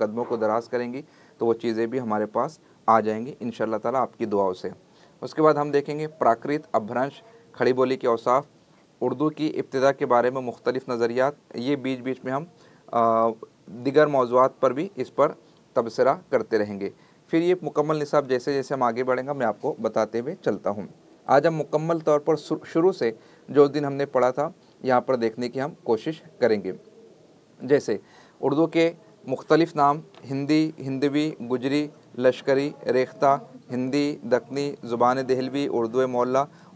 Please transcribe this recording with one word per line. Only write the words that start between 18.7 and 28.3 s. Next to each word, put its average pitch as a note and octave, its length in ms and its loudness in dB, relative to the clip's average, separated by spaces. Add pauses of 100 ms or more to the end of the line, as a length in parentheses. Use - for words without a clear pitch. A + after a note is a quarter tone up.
हम C3 80 -2
आगे A#2+ 200 0
बढ़ेंगे, B2+ 300 -2
मैं C3+ 120 -2
आपको A2 340 -4
बताते A2 400 -2
हुए C#3+ 160 -8
चलता - 340 -4
हूँ। G2+ 180 -6 (400)
आज C#3+ 200 6
हम E3 60 2
मुकम्मल D#3 460 -2
तौर D#3 200 2
पर D#3 160 0
शु-, D3+ 300 -6
शुरू E3+ 260 2
से A#2 220 -2 (360)
जो C#3+ 180 8
दिन C#3+ 180 -2
हमने C#3 200 -2
पढ़ा B2+ 260 2
था, D3+ 220 -4 (320)
यहाँ B2+ 160 4
पर C3 140 0
देखने A2+ 340 -2
की C3+ 100 -8
हम C#3+ 160 -6 (100)
कोशिश C3+ 360 -2 (200)
करेंगे। G#2 320 2 (840)
जैसे B2+ 400 0 (420)